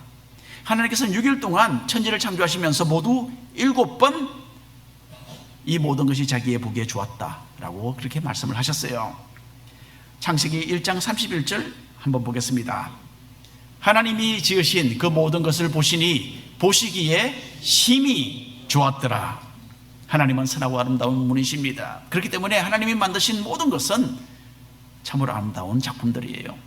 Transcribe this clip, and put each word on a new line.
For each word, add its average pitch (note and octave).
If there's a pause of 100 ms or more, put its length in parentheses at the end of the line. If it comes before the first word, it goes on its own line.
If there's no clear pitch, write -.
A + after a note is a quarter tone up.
(640)
하나님께서는 A3+
육 A3
일 C#4
동안 F#3
천지를 A3
창조하시면서 F3
모두 A3+ (240)
일곱 B3
번 C4+ (1300)
이 E3
모든 C#3+
것이 C#3
자기의 B2
보기에 A2+
좋았다라고 G2
그렇게 B2
말씀을 B2+
하셨어요. B2 (1040)
창세기 D#3
일 E3
장 F#3
삼십일 F#3
절 - (240)
한번 B2+
보겠습니다. A#2+ (880)
"하나님이 A3
지으신 E3
그 E3+
모든 D#3+
것을 D#3+
보시니 D#3
보시기에 F#3+
심히 A#3+
좋았더라." C3 (600)
하나님은 C3+
선하고 C3
아름다운 B2+
분이십니다. C3
그렇기 F3
때문에 G3
하나님이 G#3+
만드신 G3+
모든 C#4+
것은 A3+ (840)
참으로 C3+
아름다운 G#2
작품들이에요. - (100)